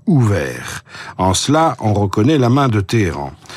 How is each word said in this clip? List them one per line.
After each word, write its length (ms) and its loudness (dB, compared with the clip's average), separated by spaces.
ouvert. 800 0
En 160 0
cela, 480 0
on 140 0
reconnaît 420 2
la 140 2
main 180 2
de 140 0
Téhéran. 500 -2